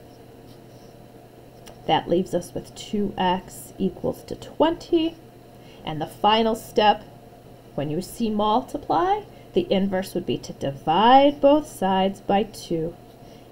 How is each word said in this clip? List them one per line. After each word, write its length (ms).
That 240
leaves 240
us 220
with 180
two 440
x 600
equals 460
to 120
twenty. 800
And 160
the 60
final 480
step, 480
when 160
you 100
see 300
multiply, 920
the 180
inverse 440
would 100
be 140
to 140
divide 840
both 280
sides 540
by 220
two, 520